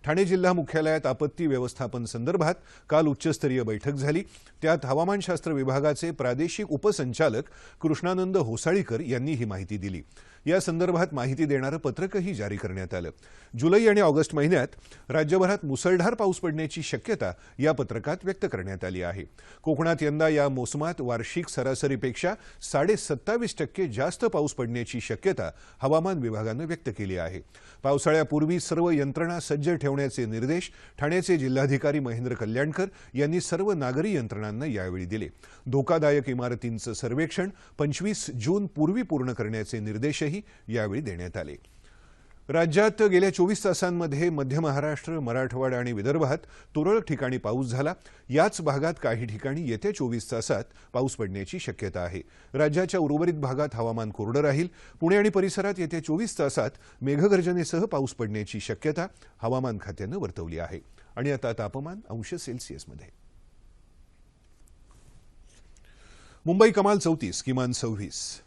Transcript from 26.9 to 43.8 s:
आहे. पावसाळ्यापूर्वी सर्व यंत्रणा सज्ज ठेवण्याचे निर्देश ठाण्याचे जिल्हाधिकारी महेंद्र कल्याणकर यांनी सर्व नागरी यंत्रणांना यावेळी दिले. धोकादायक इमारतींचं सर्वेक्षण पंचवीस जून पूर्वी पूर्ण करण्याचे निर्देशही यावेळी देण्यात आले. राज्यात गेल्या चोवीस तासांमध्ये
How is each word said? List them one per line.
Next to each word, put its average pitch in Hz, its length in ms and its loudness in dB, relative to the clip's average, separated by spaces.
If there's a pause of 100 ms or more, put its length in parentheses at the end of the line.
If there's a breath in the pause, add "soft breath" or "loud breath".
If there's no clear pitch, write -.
आहे. 85 240 -6 (420 loud breath)
पावसाळ्यापूर्वी 151 800 2
सर्व 170 300 0
यंत्रणा 156 500 0
सज्ज 147 300 0
ठेवण्याचे 139 540 0
निर्देश 127 460 -2 (280 loud breath)
ठाण्याचे 175 380 2
जिल्हाधिकारी 135 640 2
महेंद्र 123 360 -2
कल्याणकर 135 520 -2 (280 loud breath)
यांनी 151 260 2
सर्व 196 320 0
नागरी 156 440 0
यंत्रणांना 107 500 -4
यावेळी 92 380 -4
दिले. 95 240 -4 (380 loud breath)
धोकादायक 143 600 4
इमारतींचं 123 640 -4
सर्वेक्षण 151 560 -2 (300 loud breath)
पंचवीस 160 520 -2
जून 170 360 0
पूर्वी 175 360 0
पूर्ण 127 300 -2
करण्याचे 110 460 -4
निर्देशही 123 540 -2 (360 soft breath)
यावेळी 107 320 -2
देण्यात 90 360 -8
आले. 73 200 -8 (920 soft breath)
राज्यात 170 540 4
गेल्या 190 320 6
चोवीस 185 300 2
तासांमध्ये 175 640 0